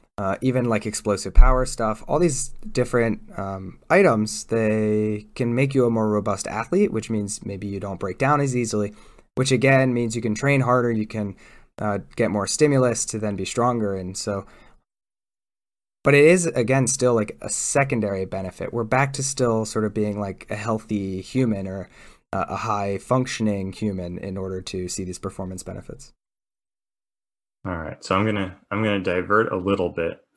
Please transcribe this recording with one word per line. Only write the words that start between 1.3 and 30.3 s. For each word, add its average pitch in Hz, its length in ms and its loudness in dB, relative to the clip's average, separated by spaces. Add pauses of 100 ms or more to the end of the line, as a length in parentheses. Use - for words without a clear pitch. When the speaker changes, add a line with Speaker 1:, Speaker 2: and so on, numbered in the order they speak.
Speaker 1:
power 127 300 10
stuff, 107 440 -4
all 147 100 2
these 160 300 0 (240)
different, 117 480 0 (180)
um, 95 400 -8 (120)
items, 131 540 4
they 107 840 0 (100)
can 117 180 0
make 135 180 2
you 131 140 4
a 117 40 2
more 110 180 2
robust 104 400 0
athlete, 175 420 0
which 110 200 -4
means 104 360 -4
maybe 101 220 -8
you 98 100 -6
don't 98 220 -8
break 95 180 -6
down 143 220 2
as 135 160 0
easily, 107 360 -2 (440)
which 131 160 2
again 131 420 6
means 120 220 -2
you 113 60 -6
can 110 120 0
train 139 280 2
harder, 120 280 2
you 110 160 0
can, 104 300 -6 (420)
uh, 104 200 -2 (180)
get 107 160 2
more 101 160 0
stimulus 131 560 2
to 110 160 -6
then 104 160 -2
be 95 80 -4
stronger. 117 500 0
And 92 220 -8
so, 98 300 -6 (1600)
but 143 120 4
it 143 100 8
is, 170 220 6
again, 131 400 2
still, 123 280 2
like, 107 280 -2
a - 80 -8
secondary 110 720 -2
benefit. 95 480 -8
We're 113 120 -2
back 135 300 0
to 135 80 -6
still 117 440 0
sort 110 180 -2
of 107 100 -2
being, 104 240 -2
like, 98 300 -8
a 104 80 -6
healthy 104 640 -4
human 107 460 -2
or, 92 240 -8 (420)
uh, 95 160 -2
a - 80 -6
high 101 400 -2
functioning 104 760 -2
human 92 440 -6
in 95 220 -8
order 95 240 -6
to 92 260 -8
see 95 160 -8
these 90 140 -8
performance 92 440 -10
benefits. - 500 -14 (1500)
Speaker 2:
All 92 100 -6
right, 80 260 -10
so 92 140 0
I'm 101 80 2
gonna, 98 320 -2 (140)
I'm 101 120 -2
gonna 104 180 0
divert 92 520 0
a - 40 -2
little 92 340 0
bit - 340 -4 (120)